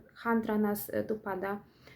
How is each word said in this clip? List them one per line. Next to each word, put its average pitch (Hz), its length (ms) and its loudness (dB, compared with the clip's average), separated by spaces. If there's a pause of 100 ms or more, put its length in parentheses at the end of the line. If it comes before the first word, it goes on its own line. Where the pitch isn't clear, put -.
(140)
handra 220 440 2
nas, 208 360 2
e, 214 100 2
dopada, 202 560 -4 (360)